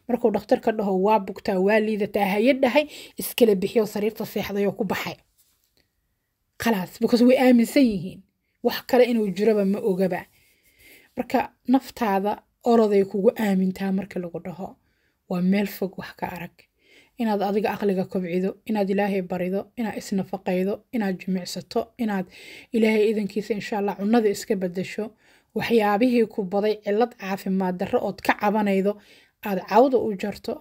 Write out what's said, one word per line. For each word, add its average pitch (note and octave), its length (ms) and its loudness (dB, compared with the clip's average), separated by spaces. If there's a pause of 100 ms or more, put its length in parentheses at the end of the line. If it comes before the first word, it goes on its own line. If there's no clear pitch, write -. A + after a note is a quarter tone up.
Markuu A#3+ 260 0
dhakhtarka A3+ 400 0
dhaho, G#3 220 -2 (100)
"Waa G#3+ 160 4
bugtaa, G3 400 -4
waa G3+ 200 2
liidataa," G#3 460 -2
haye G#3 280 4
dhahay, C4+ 320 2 (320)
iskala - 380 2
bixiyo G3 300 0
sariirta G#3 400 -4
seexday G3+ 420 -4
oo F#3 40 0
ku G3 140 -4
baxay. F#3 320 -6 (1400)
Khalaas, G3 400 -2
because A3+ 240 2
way B3+ 140 6
aaminsan B3+ 480 4
yihiin. F#3 340 -2 (440)
Wax A#3+ 140 0 (100)
kale B3 180 6
inuu A3+ 300 2
jiraba G#3 300 2
ma G3 140 0
ogaba. F#3 420 -2 (960)
Marka, B3 220 0 (280)
naftaada G#3 640 0 (320)
oroday G#3+ 420 4
kugu G3 320 0
aamintaa F#3+ 540 0
marka G3 280 -4
lagu E3+ 200 -10
dhaho. F3 280 -12 (600)
Waa F3+ 120 -2
meel G3 260 4
fog F#3 300 -6
wax - 200 -12
ka - 100 -6
arag. F3 280 -10 (600)
Inaad G#3+ 240 0
adiga G3+ 300 0
aqliga G3 340 0
kobcido, F#3 440 -2 (160)
inaad G#3 240 0
Ilaahay G3 320 0
barido, F3+ 400 -4 (160)
inaad A3+ 200 -6
isnafaqaydo, F#3+ 760 -2 (200)
inaad G3 260 -2
jimicsato, F#3 600 -6 (160)
inaad G3+ 280 -2 (460)
Ilaahay A3 380 4
idankiisa, G#3 440 -2
insha G#3 240 -6
Allah, G3+ 200 -2
cunnada A3 320 2
iska G3+ 260 -2
beddesho. F#3 500 -6 (500)
Waxyaabihii A3 720 2
ku A3 140 -6
baday G3+ 380 0
cillad A3 360 0
caafimaad F#3+ 600 -2
darro G3 240 -2
ood G3 200 -6
ka C4 120 2
cabanaydo, G3+ 640 0 (460)
aad G3 240 -4
cawda B3 300 4
u A3 200 -2
jarto. G3+ 440 -8